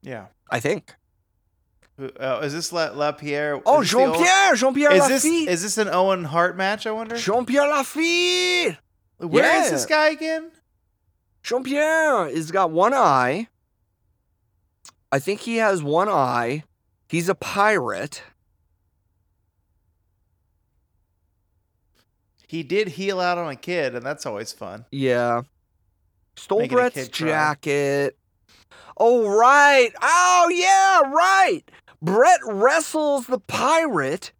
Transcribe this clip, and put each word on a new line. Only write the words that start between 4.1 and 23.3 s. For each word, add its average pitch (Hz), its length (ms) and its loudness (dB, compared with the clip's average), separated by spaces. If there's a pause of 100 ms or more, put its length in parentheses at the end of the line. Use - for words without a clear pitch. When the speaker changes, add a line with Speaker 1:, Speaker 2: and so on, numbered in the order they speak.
Speaker 2:
Jean-Pierre! 370 380 4
Jean-Pierre 269 380 2
Speaker 1:
Is 285 140 6
this, 262 160 0
Speaker 2:
Lafitte! 320 260 0
Speaker 1:
is 175 120 -2
this 202 160 -6
an 214 120 0
Owen 180 360 0
Hart 170 320 -2
match, 196 300 -4
I 220 40 -6
wonder? 226 240 -10
Speaker 2:
Jean-Pierre 247 540 0
Lafitte! 339 1080 -2 (420)
Speaker 1:
Where 277 420 2
is 339 40 2
Speaker 2:
Yeah. 277 40 0
Speaker 1:
this 277 160 -4
guy 302 240 2
again? 320 420 -8 (920)
Speaker 2:
Jean-Pierre 285 840 0
has 156 220 -6
got 180 200 0
one 190 220 2
eye. 165 540 2 (1700)
I 139 60 0
think 196 220 -6
he 233 160 -6
has 202 240 0
one 160 280 0
eye. 127 540 -2 (440)
He's 170 220 -4
a 190 60 0
pirate. 151 840 -2 (4000)
Speaker 1:
He 165 160 -10
did 190 260 -2
heel 185 300 -6
out 180 180 -2